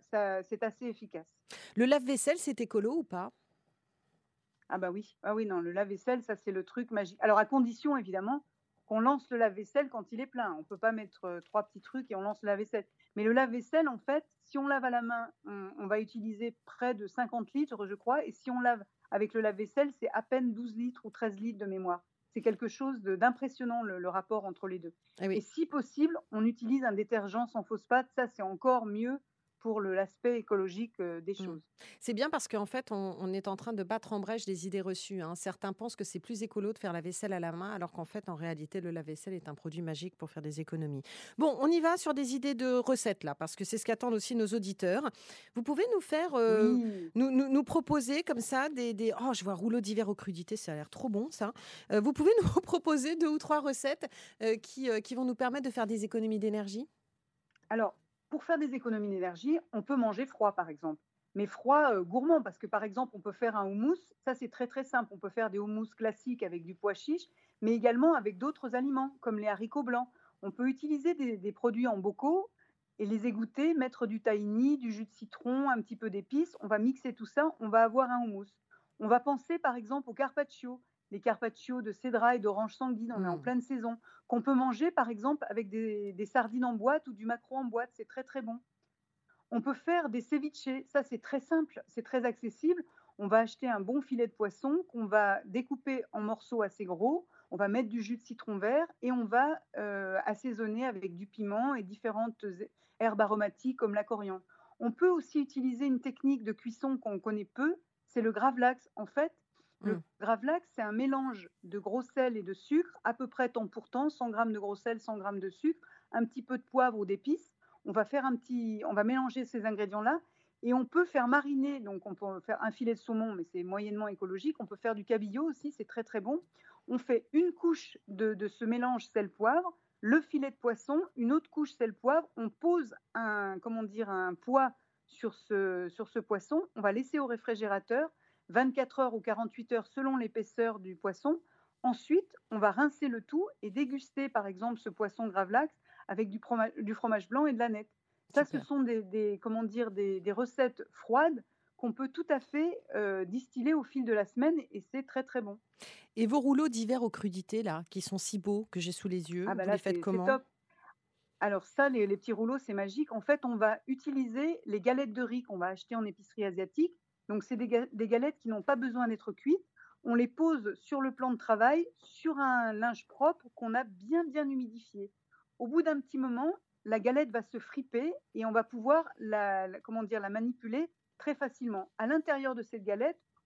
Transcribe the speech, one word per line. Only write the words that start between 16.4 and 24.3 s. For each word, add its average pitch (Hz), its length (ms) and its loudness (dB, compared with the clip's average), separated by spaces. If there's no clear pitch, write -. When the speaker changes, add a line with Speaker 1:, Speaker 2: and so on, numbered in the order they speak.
Speaker 1:
près 247 280 -2
de 208 120 -8
cinquante 233 480 -4
litres, 247 320 -2
je 196 80 -6
crois. 254 320 0
Et 226 60 -8
si - 180 -10
on 247 100 -2
lave 240 240 2
avec 214 220 0
le 226 80 2
lave-vaisselle, 214 500 2
c'est 220 120 -2
à - 100 0
peine 254 300 0
douze 226 240 -8
litres 247 300 -6
ou 208 40 -8
treize 208 300 -4
litres 220 180 -6
de 202 80 -8
mémoire. 185 360 -4
C'est 220 100 -6
quelque 226 260 2
chose 262 340 -4
de, 190 140 0
d'impressionnant, 247 640 0
le, 196 160 -4
le 180 100 -2
rapport 190 360 -2